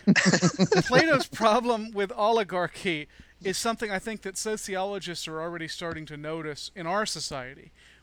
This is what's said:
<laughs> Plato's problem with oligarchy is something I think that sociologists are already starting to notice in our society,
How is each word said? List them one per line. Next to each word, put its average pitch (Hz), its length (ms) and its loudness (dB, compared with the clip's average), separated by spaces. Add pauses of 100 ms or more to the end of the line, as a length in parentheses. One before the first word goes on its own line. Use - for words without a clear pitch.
<laughs> 185 760 4
Plato's 269 460 4
problem 226 640 2
with 202 200 -2
oligarchy 185 960 0 (340)
is 185 140 -2
something 226 340 -2
I 190 80 -2
think 214 240 -8
that 190 140 -10
sociologists 196 920 -4
are 160 120 -8
already 165 280 -6
starting 160 380 -8
to 151 100 -12
notice 151 580 -8
in 175 120 -8
our 202 200 0
society, 143 640 -10 (300)